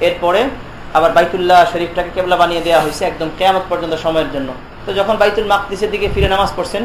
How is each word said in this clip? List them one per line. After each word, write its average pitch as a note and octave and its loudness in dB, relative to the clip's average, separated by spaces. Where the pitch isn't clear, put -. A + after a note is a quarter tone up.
এরপরে F3 2
আবার D#3+ 4
বাইতুল্লাহ F3+ 4
শরীফটাকে E3+ -4
কেবলা F3+ 0
বানিয়ে E3+ 2
দেওয়া E3 4
হয়েছে D3+ -4
একদম D#3+ -4
কিয়ামত F#3 2
পর্যন্ত E3+ -4
সময়ের D#3+ -2
জন্য। C3+ -4
তো G#3 -8
যখন G3 0
বাইতুল G#3 2
মাকদিসের G3+ -2
দিকে G3+ -2
ফিরে F#3+ 2
নামাজ G3 0
পড়ছেন, F#3 -4